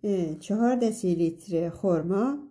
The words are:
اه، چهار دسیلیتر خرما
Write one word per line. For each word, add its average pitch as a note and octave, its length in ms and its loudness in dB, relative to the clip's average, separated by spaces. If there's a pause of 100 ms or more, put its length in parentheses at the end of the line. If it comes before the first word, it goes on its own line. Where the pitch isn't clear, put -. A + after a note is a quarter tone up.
اه، F3+ 300 0
چهار A#3 420 0
دسیلیتر E3+ 920 0
خرما F#3+ 680 0 (120)